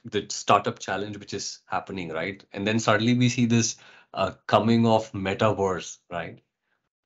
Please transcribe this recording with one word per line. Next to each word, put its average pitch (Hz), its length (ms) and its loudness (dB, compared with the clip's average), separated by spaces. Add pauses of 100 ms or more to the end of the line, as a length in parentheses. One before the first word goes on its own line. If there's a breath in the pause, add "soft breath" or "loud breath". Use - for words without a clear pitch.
the 104 260 -4
startup - 480 2
challenge 104 400 -6
which 101 160 -12
is - 320 -10
happening, 92 440 -6
right? 87 320 -6 (100)
And 101 140 -6
then 110 120 2
suddenly 113 360 2
we 123 140 4
see 120 180 2
this, 113 300 2 (380 soft breath)
uh, 92 180 -2 (140)
coming 117 400 4
of 113 260 2
metaverse, 95 840 -2 (120)
right? 87 300 -10 (640)